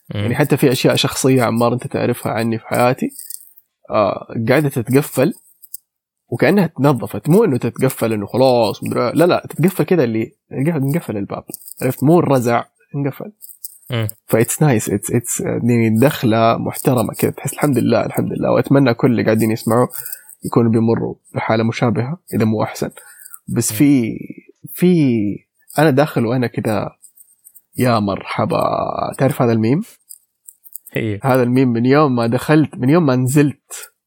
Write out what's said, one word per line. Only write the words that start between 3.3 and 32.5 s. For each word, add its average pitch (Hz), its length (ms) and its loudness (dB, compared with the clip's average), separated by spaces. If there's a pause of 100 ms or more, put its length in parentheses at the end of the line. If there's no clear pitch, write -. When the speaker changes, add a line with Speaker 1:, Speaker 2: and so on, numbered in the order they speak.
Speaker 2:
آه، - 380 0 (220)
قاعدة 143 200 2
تتقفل، 131 640 0 (960)
وكأنها 160 380 2
تنظفت، 131 600 -2
مو 196 140 6
إنه 139 140 2
تتقفل 117 560 -2
إنه 104 120 -4
خلاص 120 580 2
مدري، 120 300 -2
لا، 160 120 4
لا، 165 240 0
تتقفل 165 340 0
كده 165 200 2
اللي 113 280 -2 (200)
نقفل، 156 280 -2 (160)
نقفل 131 220 -6
الباب، - 260 -8 (380)
عرفت؟ - 220 -2
مو 165 160 6
الرزع، 120 440 2 (320)
انقفل. 143 360 -8 (600)
Speaker 1:
مم. 113 160 -2 (180)
Speaker 2:
ف - 100 -2
it's 117 200 0 (100)
nice، 139 260 0
it's، - 220 -4
it's، - 320 -4
يعني 117 560 0
دخلة 113 560 2
محترمة - 640 -2
كده، 110 120 0
تحس - 220 -8
الحمد 143 240 0
لله، 113 280 2
الحمد - 280 -4
لله، 127 180 -2
وأتمنى 123 420 2
كل 131 180 0
اللي 107 120 0
قاعدين 113 280 2
يسمعوا 113 360 0 (580)
يكونوا 117 260 2
بيمروا 113 440 0 (200)
بحالة 113 280 0
مشابهة 117 540 -2 (160)
إذا 107 120 0
مو 110 180 0
أحسن. - 260 -8 (580)
بس 117 240 -2
Speaker 1:
مم. 107 60 -8
Speaker 2:
في، 135 400 4 (560)
في، 165 420 4 (640)
أنا 160 100 4
داخل 139 360 2
وأنا 117 220 0
كده، 110 420 -4 (880)
يا 120 220 2
مرحبا، 101 640 -2 (560)
تعرف 135 240 0
هذا 120 100 2
الميم؟ 113 300 2 (1120)
Speaker 1:
إيه. 107 280 -4
Speaker 2:
هذا 131 200 2
الميم 127 240 2
من 120 180 0
يوم 139 300 4
ما 117 120 0
دخلت، 143 480 2